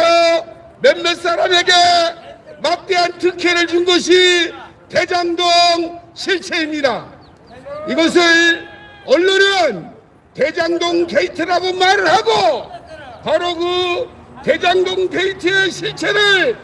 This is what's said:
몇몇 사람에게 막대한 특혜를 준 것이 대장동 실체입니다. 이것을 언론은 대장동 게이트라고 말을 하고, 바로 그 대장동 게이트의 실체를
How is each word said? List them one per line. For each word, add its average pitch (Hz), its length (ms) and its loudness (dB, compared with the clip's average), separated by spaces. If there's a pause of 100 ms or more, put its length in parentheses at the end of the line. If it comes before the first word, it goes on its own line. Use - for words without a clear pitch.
(800)
몇몇 339 340 2
사람에게 349 560 0 (880)
막대한 349 560 -2
특혜를 349 480 0
준 349 200 0
것이 349 680 2 (360)
대장동 339 1080 0 (140)
실체입니다. 302 1000 -4 (800)
이것을 339 760 2 (400)
언론은 359 840 2 (460)
대장동 339 720 -2
게이트라고 349 680 -2
말을 370 340 2
하고, 392 640 2 (520)
바로 349 320 -2
그 349 520 -2 (360)
대장동 370 680 0
게이트의 381 600 -2
실체를 381 920 0